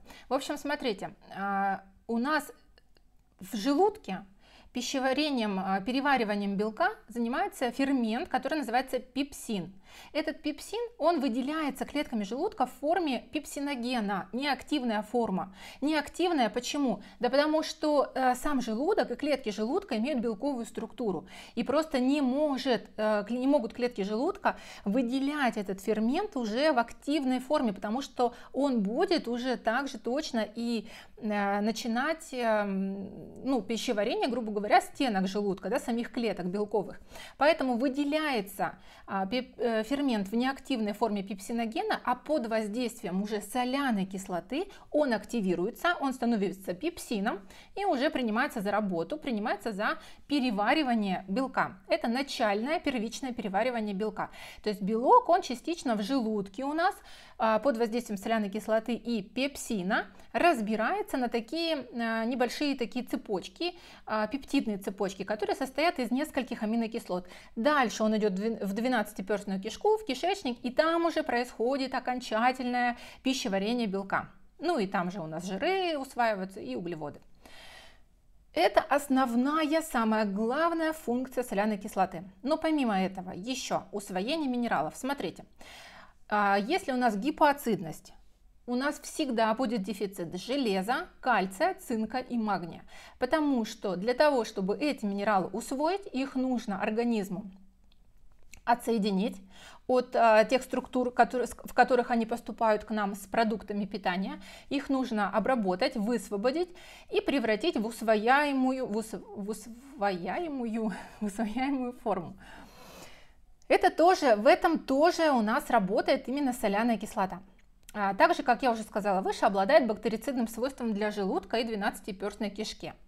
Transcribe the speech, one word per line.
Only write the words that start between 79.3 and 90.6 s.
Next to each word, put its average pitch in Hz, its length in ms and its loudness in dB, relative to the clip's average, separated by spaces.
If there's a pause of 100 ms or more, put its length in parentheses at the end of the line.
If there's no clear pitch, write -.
самая 220 420 2
главная 311 680 0
функция 254 520 -2
соляной 208 340 0
кислоты. 190 460 -2 (180)
Но 302 140 0
помимо 277 440 2
этого 185 300 -2
еще 185 640 -4
усвоение 214 560 -2
минералов. 214 480 0
Смотрите, 254 480 -6 (840)
а, 202 300 4
если 269 340 0
у 254 40 0
нас 240 200 2
гипоацидность, 240 960 0 (540)
у 240 80 -4
нас 285 260 -2
всегда 226 540 0
будет 226 280 0
дефицит 190 560 -6
железа, 240 680 -2 (120)